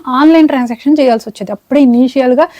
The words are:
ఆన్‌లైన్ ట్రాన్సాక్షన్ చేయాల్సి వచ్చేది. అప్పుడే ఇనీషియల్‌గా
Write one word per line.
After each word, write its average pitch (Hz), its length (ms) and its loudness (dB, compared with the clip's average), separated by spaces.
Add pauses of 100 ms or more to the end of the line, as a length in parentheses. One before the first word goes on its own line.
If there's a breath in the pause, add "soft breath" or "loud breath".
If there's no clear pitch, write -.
ఆన్‌లైన్ 302 400 2
ట్రాన్సాక్షన్ 262 520 -4
చేయాల్సి 233 280 -2
వచ్చేది. 208 240 -12
అప్పుడే 262 280 -4
ఇనీషియల్‌గా 254 680 0 (120 loud breath)